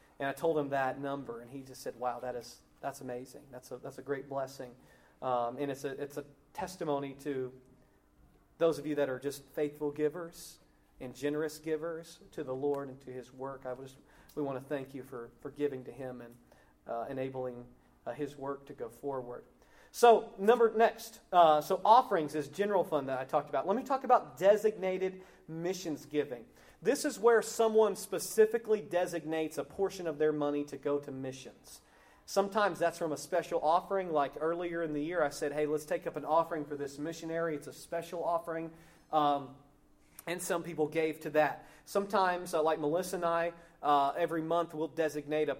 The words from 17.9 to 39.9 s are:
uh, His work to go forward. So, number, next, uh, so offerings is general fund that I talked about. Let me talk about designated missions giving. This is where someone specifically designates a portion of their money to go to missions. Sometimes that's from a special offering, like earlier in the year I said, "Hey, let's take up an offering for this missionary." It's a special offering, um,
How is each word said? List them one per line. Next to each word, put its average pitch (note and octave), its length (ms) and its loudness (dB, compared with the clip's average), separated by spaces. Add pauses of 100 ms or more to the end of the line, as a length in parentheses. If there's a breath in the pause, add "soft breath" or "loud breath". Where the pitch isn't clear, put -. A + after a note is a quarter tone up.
uh, A#2+ 80 -6
His C#3 240 -8
work C3+ 300 -8
to D3 60 -12
go A#2+ 160 -8
forward. B2+ 540 -8 (480 soft breath)
So, - 380 8 (100)
number, A3+ 360 6
next, - 440 2 (140)
uh, D#3+ 280 8
so F#3 220 0
offerings G3+ 520 6
is C#3+ 120 -2
general G3+ 360 2
fund C#3 260 0
that C3 100 -2
I C3+ 40 -4
talked D3+ 260 0
about. C#3 180 -2
Let G3 80 2
me C4 80 -2
talk C4 200 0
about A#3+ 340 4
designated F#3 840 4 (260 loud breath)
missions E3 580 -6
giving. C3 380 -2 (380 loud breath)
This C4 240 0
is A3+ 140 -4
where A3+ 220 6
someone A3 540 4
specifically G#3+ 840 2
designates D#3+ 760 -2
a C3+ 60 -2
portion F#3+ 440 -4
of D3+ 100 -4
their D#3 140 4
money D3 340 0
to D3 120 -12
go C#3+ 200 0
to C#3+ 140 -6
missions. C3 720 -12 (440 soft breath)
Sometimes G3 540 2
that's E3 180 2
from E3 140 0
a C#3 60 -2
special E3+ 440 0
offering, F3+ 520 2
like C#3+ 260 2
earlier E3+ 440 -2
in D3+ 100 -2
the D3 100 -2
year E3+ 180 0
I C#3+ 80 4
said, C#3+ 220 -4
"Hey, D3+ 140 0
let's D3+ 180 0
take F3 240 -4
up D#3+ 80 -6
an D3 80 -6
offering D#3+ 400 2
for D3 140 -8
this C#3 200 -6
missionary." E3 580 -4
It's C#3+ 120 -8
a A#2+ 60 -14
special E3 500 -6
offering, E3 480 -2 (400 loud breath)
um, C#3+ 380 2 (760 loud breath)